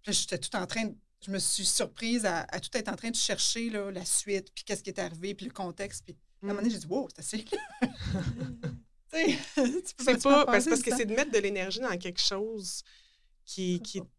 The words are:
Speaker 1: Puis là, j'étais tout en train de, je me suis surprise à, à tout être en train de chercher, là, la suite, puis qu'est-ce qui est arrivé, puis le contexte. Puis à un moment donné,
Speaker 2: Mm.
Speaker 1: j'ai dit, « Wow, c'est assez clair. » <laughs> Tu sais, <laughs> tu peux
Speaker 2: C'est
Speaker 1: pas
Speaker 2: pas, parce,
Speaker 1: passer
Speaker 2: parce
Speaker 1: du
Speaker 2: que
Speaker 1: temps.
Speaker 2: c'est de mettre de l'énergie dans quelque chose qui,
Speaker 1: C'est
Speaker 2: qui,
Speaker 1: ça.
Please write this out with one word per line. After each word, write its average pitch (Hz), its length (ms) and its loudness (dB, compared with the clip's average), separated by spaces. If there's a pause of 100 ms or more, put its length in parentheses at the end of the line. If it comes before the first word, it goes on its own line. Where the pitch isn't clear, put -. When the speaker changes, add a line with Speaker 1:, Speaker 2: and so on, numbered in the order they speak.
Speaker 1:
Puis - 60 -10
là, 208 60 0
j'étais - 240 0
tout - 180 -6
en 185 100 0
train 226 200 -2
de, 208 100 -6 (300)
je 196 60 -6
me 190 80 -2
suis 185 260 0
surprise 233 600 0
à, - 240 2
à - 100 -4
tout - 140 -10
être 214 160 -2
en 190 60 -2
train 226 140 -6
de 233 60 -4
chercher, 233 540 0
là, 202 220 -4
la 180 140 -8
suite, 190 480 0
puis - 100 -12
qu'est-ce 196 200 -4
qui 196 60 -8
est 190 100 -8
arrivé, 180 360 -6
puis 202 100 -12
le 247 80 -8
contexte. 196 520 -8
Puis 175 100 -16 (260)
à 196 40 -10
un 202 40 -2
moment 208 120 -2
donné, 226 80 4
Speaker 2:
Mm. 226 40 0
Speaker 1:
j'ai 185 60 -6
dit, « 156 100 -12
Wow, 254 260 -2
c'est - 40 -20
assez 214 240 -6
clair. » - 180 -4 (200)
<laughs> - 1300 -4
Tu 320 60 0
sais, 330 180 4 (180)
<laughs> - 0 -
tu 294 400 2
peux - 80 -8
Speaker 2:
C'est 254 200 6
Speaker 1:
pas 277 220 10
Speaker 2:
pas, - 0 -
parce, 240 200 6
Speaker 1:
passer 311 60 2
Speaker 2:
parce 285 100 6
Speaker 1:
du - 40 -2
Speaker 2:
que 240 60 0
Speaker 1:
temps. 254 60 2
Speaker 2:
c'est 240 80 2
de 208 100 0
mettre 285 160 2
de 226 60 4
l'énergie 196 420 0
dans 233 180 -2
quelque 180 240 -6
chose 208 600 -2 (640)
qui, 180 320 0
Speaker 1:
C'est - 60 0
Speaker 2:
qui, - 160 -8
Speaker 1:
ça. 185 40 -10 (160)